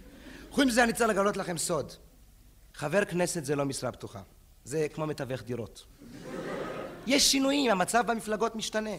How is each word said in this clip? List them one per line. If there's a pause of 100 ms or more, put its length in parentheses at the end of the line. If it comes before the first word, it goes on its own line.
(520)
חוץ
מזה,
אני
צריך
לגלות
לכם
סוד. (840)
חבר
כנסת
זה
לא
משרה
פתוחה. (420)
זה
כמו
מתווך
דירות. (1200)
יש
שינויים,
המצב
במפלגות
משתנה.